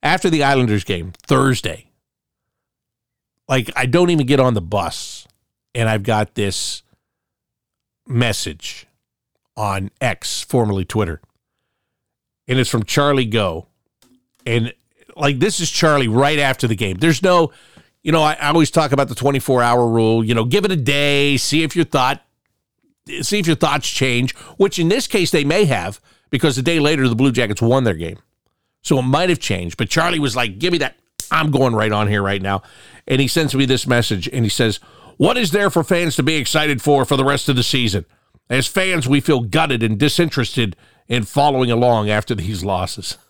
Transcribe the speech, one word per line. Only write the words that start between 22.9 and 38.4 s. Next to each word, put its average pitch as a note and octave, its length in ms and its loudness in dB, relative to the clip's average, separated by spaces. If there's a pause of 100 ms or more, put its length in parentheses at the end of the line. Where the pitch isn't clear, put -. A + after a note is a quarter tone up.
see G#3 180 -2
if E3 80 -2
your E3 80 2
thoughts D3 340 -2
change, B2+ 460 -2 (220)
which G3 200 0
in E3 120 2
this B3 180 0
case D#3 240 0
they D3+ 120 2
may E3+ 220 2
have, G#2 340 -2 (300)
because C3+ 280 0
a C3+ 40 -2
day E3 180 0
later C#3+ 280 2
the A#2 80 2
Blue C3 160 0
Jackets A2+ 300 -2
won B2 220 4
their G#2+ 100 2
game. E2 240 -8 (640)
So C#3+ 180 0
it B2 40 -2
might D3+ 260 0
have E3 100 0
changed, F2+ 380 -6
but A2+ 120 -4
Charlie E3+ 300 0
was C3 160 -2
like, A2+ 240 -4
"Give F3 120 -2
me F3 80 0
that. C3 180 -6 (340)
I'm D#3+ 180 0
going C3 240 2
right G#2+ 180 0
on G#2 160 0
here G#2 140 0
right G2 200 -2
now." G2 200 -2 (460)
And C3+ 120 0
he C3+ 80 2
sends D3+ 280 -2
me C3+ 100 2
this B2+ 220 0
message, A#2 400 0
and B2 180 -2
he G#2 40 0
says, A2 300 -2 (380)
"What A3+ 200 2
is G#3+ 120 0
there G3+ 220 0
for E3 120 2
fans E3+ 340 0
to C#3+ 60 0
be D#3 120 0
excited D3+ 480 -2
for, C#3+ 220 2
for C#3+ 120 0
the C3 80 2
rest C#3 240 0
of C3+ 60 2
the B2 80 0
season? G#2+ 420 -2 (420)